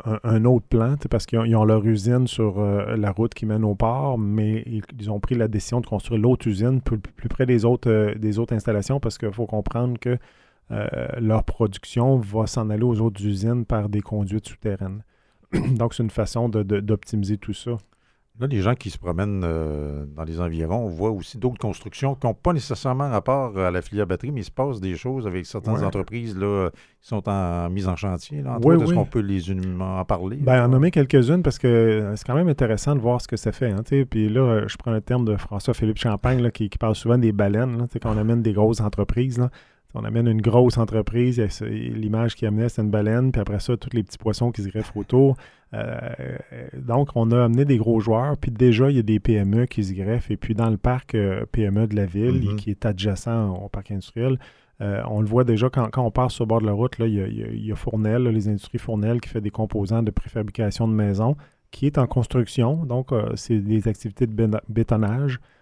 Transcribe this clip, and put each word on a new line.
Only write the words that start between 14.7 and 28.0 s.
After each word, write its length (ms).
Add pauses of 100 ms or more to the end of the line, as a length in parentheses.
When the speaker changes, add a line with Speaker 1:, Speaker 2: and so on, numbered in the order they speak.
Speaker 1:
<clears throat> 280
Donc, 160
c'est 80
une 80
façon 400
de, 120
de, 180
d'optimiser 580
tout 160
ça. 180 (680)
Speaker 2:
Là, 80
les 160
gens 120
qui 140
se 80
promènent, 480
euh, 640 (100)
dans 80
les 160
environs, 460
on 20
voit 220
aussi 260
d'autres 220
constructions 560
qui 120
n'ont 60
pas 220
nécessairement 560
rapport 480
à 120
la 120
filière 240
batterie, 240
mais 100
il 40
se 60
passe 300
des 140
choses 320
avec 180
certaines 300
Speaker 1:
Ouais. 100
Speaker 2:
entreprises, 540
là, 320 (320)
qui 60
sont 200
en, 400
mise 180
en 100
chantier, 440